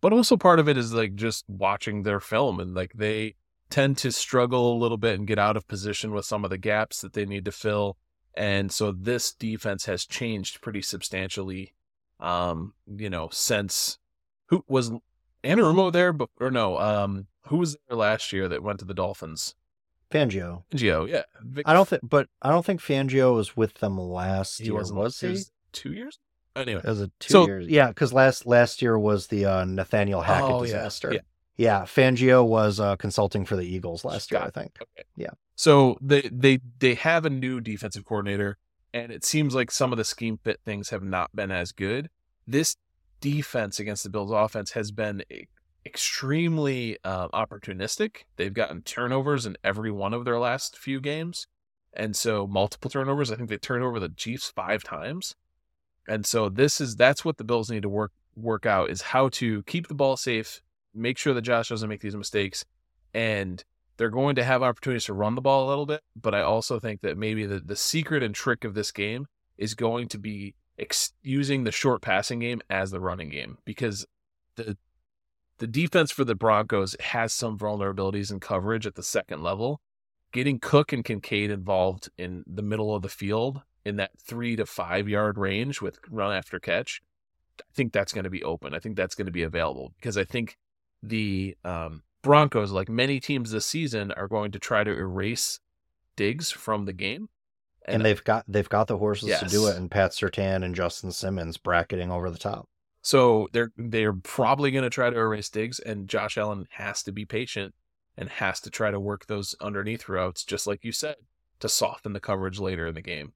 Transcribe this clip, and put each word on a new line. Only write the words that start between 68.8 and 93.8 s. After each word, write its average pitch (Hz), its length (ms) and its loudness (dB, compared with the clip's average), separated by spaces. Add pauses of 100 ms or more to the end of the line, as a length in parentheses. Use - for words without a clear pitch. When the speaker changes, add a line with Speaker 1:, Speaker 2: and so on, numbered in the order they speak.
Speaker 1:
game 113 360 -6 (300)
is 107 180 -6
going 117 340 -2
to 107 100 -10
be 101 360 -10 (240)
ex-, - 340 -4 (100)
using 135 420 0
the 107 80 0
short 127 300 0
passing 107 380 0
game 120 280 -4
as 95 220 -2
the 92 100 -8
running 90 280 -6
game, 65 360 -12
because 104 400 -6 (520)
the, 110 200 -8 (840)
the 113 100 -6
defense 156 420 2
for 139 140 0
the 117 100 0
Broncos 104 640 2
has 113 340 -2
some 110 240 -4
vulnerabilities 101 760 -2
in 95 80 -8
coverage 107 460 -2
at 98 100 -8
the 90 80 -14
second 90 400 -4
level. 107 360 -2 (520)
Getting 127 260 0
Cook 147 340 4
and 123 120 -2
Kincaid 104 480 -2
involved 95 560 0 (100)
in 90 280 -10
the 95 160 -8
middle 107 340 -2
of 92 60 -4
the 98 60 -8
field 113 520 -4 (240)
in 104 120 -4
that 98 220 -2
three 120 380 -4
to 107 80 0
five 95 440 -4
yard 104 300 2
range 101 440 -2
with 92 160 -6 (120)
run 104 240 -2
after - 240 -6
catch, - 440 -2 (580)
I - 40 -18 (100)
think 123 180 0
that's 101 200 -2
gonna 95 180 -6
be 92 120 -8
open. 71 320 -6
I 80 40 -6
think 110 180 -8
that's 92 180 -2
gonna 95 160 -6
be 85 120 -4
available, 80 540 -4
because 110 200 -6
I 98 80 2
think 117 320 -6 (460)
the, 101 640 -2
um, 82 380 -8 (200)
Broncos, 143 500 6
like 92 160 -2
many 127 320 0
teams 123 300 -4
this 107 160 -2
season, 113 460 -4